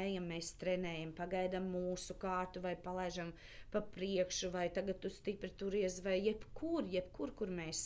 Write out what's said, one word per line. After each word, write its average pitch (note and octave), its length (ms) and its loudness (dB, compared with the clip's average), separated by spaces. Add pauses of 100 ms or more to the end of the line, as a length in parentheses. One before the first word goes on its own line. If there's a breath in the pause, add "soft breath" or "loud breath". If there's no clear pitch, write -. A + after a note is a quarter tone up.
ejam, F#3+ 240 0
mēs E3 300 -2
trenējam, E3+ 560 0
pagaidām F#3 580 0
mūsu F3+ 460 0
kārtu F#3 420 0
vai F3+ 160 0
palaidam F3+ 540 -2 (400 loud breath)
pa G#3+ 100 2
priekšu, F#3 720 2
vai F3+ 160 2
tagad F#3+ 320 0
tu F#3+ 100 0
stipri F#3+ 400 -4
turies, F#3+ 520 2
vai F#3+ 180 4
jebkur, A3+ 680 2
jebkur, F#3 480 0
kur G3+ 140 -2
mēs E3 380 -2